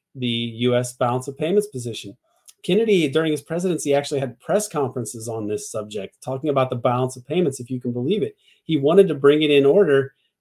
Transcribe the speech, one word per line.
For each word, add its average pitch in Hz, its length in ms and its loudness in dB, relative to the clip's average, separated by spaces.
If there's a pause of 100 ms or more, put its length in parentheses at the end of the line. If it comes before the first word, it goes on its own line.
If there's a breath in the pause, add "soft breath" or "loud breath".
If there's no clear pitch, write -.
(160)
the 123 120 -6
U 117 480 -2
S 127 180 -2
balance 127 340 -2
of 135 100 -10
payments 196 300 0
position. 113 500 -12 (460 soft breath)
Kennedy, 185 460 2
during 156 220 0
his 147 100 -4
presidency, 165 520 -2
actually 143 280 -2
had 123 180 -8
press 202 300 -2
conferences 123 580 -6
on 113 200 -6
this 104 220 -6
subject, 107 520 -10
talking 131 280 -6
about 131 200 2
the 127 80 -4
balance 127 400 -2
of 123 100 -18
payments, 175 320 -2
if 123 100 -14
you 127 80 -6
can 123 140 -6
believe 139 320 -2
it. - 140 -6 (260 soft breath)
He 156 140 0
wanted 165 320 6
to 147 60 -4
bring 143 260 4
it 147 100 4
in 139 140 6
order, 143 480 4 (280)